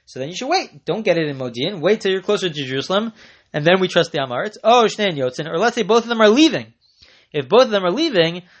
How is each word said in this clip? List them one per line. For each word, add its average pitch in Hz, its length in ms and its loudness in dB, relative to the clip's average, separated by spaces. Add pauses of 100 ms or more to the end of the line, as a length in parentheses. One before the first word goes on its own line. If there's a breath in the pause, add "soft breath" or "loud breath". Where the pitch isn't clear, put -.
So - 140 -14
then 139 100 -8
you 185 60 -12
should 247 140 -6
wait. 320 360 -4
Don't 202 180 -4
get 175 140 2
it 160 100 -2
in 139 120 -6
Modi'in. 127 400 -6
Wait 208 220 2
till 196 100 -2
you're 190 100 -2
closer 190 260 -2
to 147 160 -6
Jerusalem, 185 480 -4 (420 soft breath)
and 151 120 -2
then 185 140 4
we 185 80 0
trust 170 240 0
the 147 100 -4
Am 131 80 -6
Haaretz. 160 340 -6
Oh, 233 220 6
Shneim 202 280 -2
Yotzin, 139 360 -4
or 165 80 -4
let's 226 160 0
say 233 100 -2
both 220 200 2
of 226 60 -8
them 226 120 0
are 214 80 8
leaving. 220 440 2 (580 soft breath)
If 135 180 -4
both 233 140 6
of 220 80 -4
them 196 120 0
are 175 80 0
leaving, 180 520 0 (160 soft breath)